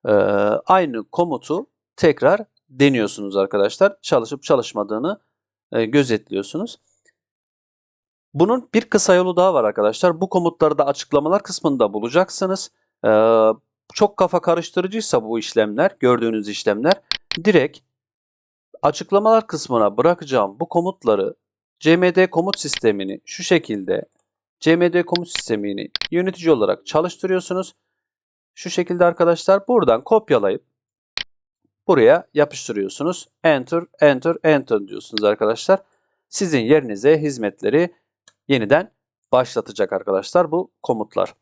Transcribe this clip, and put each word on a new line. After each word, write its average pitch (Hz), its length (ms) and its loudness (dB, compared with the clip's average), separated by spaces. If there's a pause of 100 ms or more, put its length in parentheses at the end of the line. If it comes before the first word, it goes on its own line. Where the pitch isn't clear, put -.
Ee, 110 40 0 (560)
aynı 151 380 0
komutu 170 640 -4 (300)
tekrar 170 480 2 (240)
deniyorsunuz 113 680 0
arkadaşlar. 101 640 0
Çalışıp 135 400 -2
çalışmadığını, 117 760 -2 (520)
e, 117 120 0
gözetliyorsunuz. 120 920 -2 (1600)
Bunun 214 400 2
bir 233 100 2
kısa 196 300 2
yolu 180 220 2
daha 180 180 4
var 120 100 2
arkadaşlar. 110 560 0
Bu 190 80 -2
komutları 165 500 0
da 143 80 2
açıklamalar 151 560 -2
kısmında 127 500 -2
bulacaksınız. 180 800 -4 (360)
Ee, 110 420 4 (460)
çok 208 220 0
kafa 180 240 0
karıştırıcıysa 180 840 -4
bu 113 140 -4
işlemler, 110 640 -2
gördüğünüz 113 480 0
işlemler, 110 540 -2 (420)
direkt 170 340 2 (1040)
açıklamalar 214 640 0
kısmına 113 500 -2
bırakacağım 131 640 0
bu 170 80 -6
komutları, 117 680 -2 (460)
C 160 160 4
M 180 180 2
D 185 160 2
komut 175 280 -4
sistemini 101 680 -4
şu - 180 -16
şekilde 98 640 -2 (560)
C 165 160 2
M 175 160 0
D 175 100 0
komut 175 260 -6
sistemini 101 640 -8 (200)
yönetici 175 400 -4
olarak 104 360 0
çalıştırıyorsunuz. 180 880 -4 (800)
Şu - 160 -14
şekilde 180 340 0
arkadaşlar 170 640 2
buradan 127 360 2
kopyalayıp 123 600 0 (1200)
buraya 147 480 4
yapıştırıyorsunuz. 143 920 -4 (160)
Enter, 160 400 0 (160)
enter, 147 440 2
enter 131 440 0
diyorsunuz 104 360 -8
arkadaşlar. 113 580 0 (460)
Sizin 156 320 -2
yerinize 131 600 2
hizmetleri 131 760 -2 (540)
yeniden 135 420 0 (420)
başlatacak 110 600 -2
arkadaşlar 101 580 -2
bu 175 200 -4 (120)
komutlar. 107 600 -6